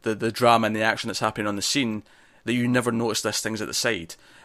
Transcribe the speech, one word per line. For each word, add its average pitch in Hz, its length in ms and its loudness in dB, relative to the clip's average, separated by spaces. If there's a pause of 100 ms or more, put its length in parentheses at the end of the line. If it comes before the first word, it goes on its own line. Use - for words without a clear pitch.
the, 110 120 -2
the 113 160 -2
drama 117 380 6
and 107 80 -2
the 110 60 -2
action 110 260 0
that's 98 100 -6
happening 107 300 -2
on 101 80 -2
the 95 60 -6
scene 113 420 -2 (400)
that 117 80 -2
you 120 160 2
never 123 240 2
notice 113 300 0
these 107 180 -2
things 107 200 -4
at 98 60 -6
the 62 80 -8
side. 98 400 -2 (300)